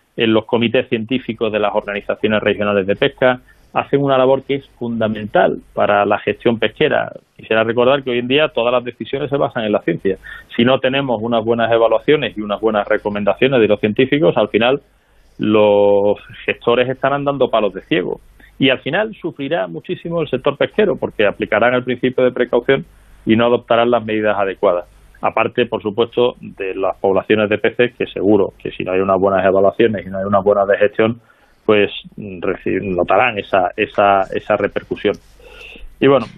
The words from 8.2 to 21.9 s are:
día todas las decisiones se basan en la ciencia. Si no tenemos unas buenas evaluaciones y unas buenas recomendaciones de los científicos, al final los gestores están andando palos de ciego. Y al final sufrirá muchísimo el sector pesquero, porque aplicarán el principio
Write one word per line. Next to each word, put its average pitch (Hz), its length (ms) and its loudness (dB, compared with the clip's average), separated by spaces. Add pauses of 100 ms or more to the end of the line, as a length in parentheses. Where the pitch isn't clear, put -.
día 147 200 2
todas 120 260 -2
las 123 100 0
decisiones 127 460 -8
se 139 80 -2
basan 131 280 -2
en 104 80 0
la 104 80 0
ciencia. 147 360 -2 (380)
Si 117 80 2
no 127 160 4
tenemos 131 420 -2
unas 117 220 -2
buenas 113 280 0
evaluaciones 113 640 2
y 107 60 -8
unas 104 180 -4
buenas 107 280 0
recomendaciones 104 720 0
de 107 80 4
los 104 120 0
científicos, 135 580 2
al 107 100 2
final 117 340 0 (560)
los 104 800 4 (280)
gestores 120 440 0
están 135 220 -4
andando 139 380 -2
palos 104 240 0
de 92 80 -12
ciego. - 400 -4 (360)
Y 135 120 2
al 123 100 0
final 202 340 -4
sufrirá 160 540 -6
muchísimo 170 540 -8
el 151 80 -6
sector 131 280 -2
pesquero, 165 380 0
porque 104 320 -2
aplicarán 107 460 0
el 123 100 0
principio 127 400 -2